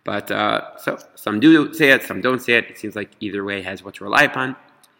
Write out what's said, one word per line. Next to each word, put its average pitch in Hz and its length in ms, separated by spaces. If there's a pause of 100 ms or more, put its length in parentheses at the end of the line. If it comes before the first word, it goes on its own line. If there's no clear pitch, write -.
But, 104 280
uh, 104 460
so - 200 (180)
some 107 260
do 151 320
say 143 180
it, 123 120
some 95 180
don't 127 200
say 120 120
it. 113 160
It - 80
seems 104 180
like 101 240
either 101 240
way 98 180
has 92 220
what 95 120
to 95 100
rely 110 180
upon. 131 320 (440)